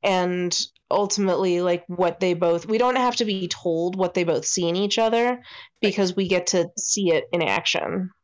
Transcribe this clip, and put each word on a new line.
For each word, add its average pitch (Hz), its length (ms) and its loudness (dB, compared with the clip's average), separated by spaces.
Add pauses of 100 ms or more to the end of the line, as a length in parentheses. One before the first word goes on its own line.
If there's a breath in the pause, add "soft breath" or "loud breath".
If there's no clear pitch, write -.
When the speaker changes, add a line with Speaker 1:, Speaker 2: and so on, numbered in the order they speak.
Speaker 1:
and 180 540 0 (340)
ultimately, 185 680 2
like, 175 280 0
what 175 320 -2
they 180 140 2
both, 170 320 0
we 214 120 0
don't 247 180 2
have 247 200 0
to 240 80 0
be 190 240 -4
told 175 480 -2
what 185 180 0
they 180 100 2
both 160 220 0
see 170 220 0
in 170 80 0
each 208 220 0
other, 233 420 2 (420 loud breath)
Speaker 2:
Right. 202 100 2
Speaker 1:
because 185 240 0
we 190 120 0
get 180 200 2
to 170 200 2 (100)
see 190 340 0
it 156 200 2
in 175 100 2
action. 180 680 -2 (140)